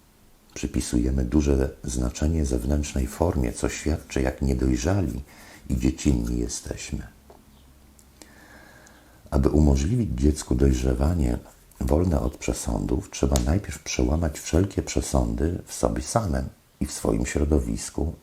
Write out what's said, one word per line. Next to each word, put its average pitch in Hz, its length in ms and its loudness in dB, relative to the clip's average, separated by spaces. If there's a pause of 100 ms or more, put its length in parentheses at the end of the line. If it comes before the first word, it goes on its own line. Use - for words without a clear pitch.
(540)
Przypisujemy 64 720 -2
duże 69 440 2 (140)
znaczenie 69 640 -2
zewnętrznej 65 600 -2
formie, 73 460 0
co - 160 -2
świadczy, - 520 -4
jak 65 200 -2
niedojrzali 67 800 0 (460)
i 65 80 0
dziecinni 60 640 0
jesteśmy. - 680 -6 (2250)
Aby 71 200 4
umożliwić 73 680 4
dziecku 73 360 2
dojrzewanie 65 800 2 (420)
wolne 76 400 2
od 60 180 -4
przesądów, - 760 -4
trzeba 67 240 0 (100)
najpierw 85 380 -2
przełamać 76 560 0
wszelkie 92 420 0
przesądy 62 840 0
w - 80 -16
sobie - 280 0
samym 76 480 -2 (300)
i - 60 -2
w - 60 -10
swoim 57 340 0
środowisku, 71 960 -2